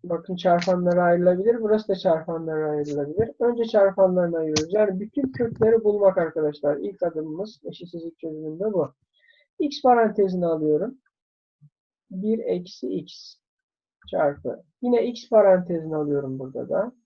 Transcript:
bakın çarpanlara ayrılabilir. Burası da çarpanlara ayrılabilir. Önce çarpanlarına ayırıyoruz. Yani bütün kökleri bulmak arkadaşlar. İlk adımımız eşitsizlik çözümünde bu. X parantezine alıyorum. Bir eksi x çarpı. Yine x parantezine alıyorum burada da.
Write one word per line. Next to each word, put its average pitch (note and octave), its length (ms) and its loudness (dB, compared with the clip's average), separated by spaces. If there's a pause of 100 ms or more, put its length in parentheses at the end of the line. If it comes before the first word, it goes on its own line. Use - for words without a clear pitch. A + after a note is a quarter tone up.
bakın E3+ 320 -6
çarpanlara F3+ 680 2
ayrılabilir. F3+ 580 4
Burası G#3+ 260 0
da G3 80 0
çarpanlara D#3+ 720 -2
ayrılabilir. D3 720 -4
Önce A#3 260 0
çarpanlarına F#3+ 720 2
ayırıyoruz. D#3 360 -2
Yani G3+ 260 0
bütün C4 320 -4
kökleri A3+ 520 0
bulmak G3+ 340 4
arkadaşlar. D3+ 600 -2
İlk G3 260 -8
adımımız E3 640 -8
eşitsizlik F3 540 -14
çözümünde D#3+ 540 -8
bu. E3 200 -2 (680)
X C#4+ 220 -4
parantezine G#3 640 2
alıyorum. D#3+ 520 0 (1120)
Bir G#3+ 280 -2
eksi F3+ 480 -6
x - 480 -10 (720)
çarpı. D3 560 -2 (180)
Yine A#3+ 260 2
x - 220 -10
parantezine F3+ 680 4
alıyorum C#3+ 440 -2
burada C3 300 -10
da. A#3 220 -2 (140)